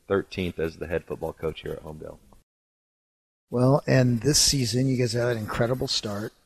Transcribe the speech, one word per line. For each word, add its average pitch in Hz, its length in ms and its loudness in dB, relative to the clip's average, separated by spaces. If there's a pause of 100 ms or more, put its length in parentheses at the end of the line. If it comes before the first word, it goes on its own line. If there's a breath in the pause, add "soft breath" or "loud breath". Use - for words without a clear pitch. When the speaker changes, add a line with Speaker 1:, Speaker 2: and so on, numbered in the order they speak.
Speaker 1:
thirteenth 95 520 -2
as 80 180 -4
the 80 100 -10
head 85 180 -2
football 80 280 -8
coach - 280 -6
here 78 120 -8
at 76 100 -10
Homedale. 80 340 -14 (1300)
Speaker 2:
Well, 127 360 4
and 123 360 4
this 147 180 2
season, 127 480 2
you 131 100 2
guys 120 160 0
have 120 160 0
an 120 80 -2
incredible 120 500 -2
start. 107 460 -4 (120)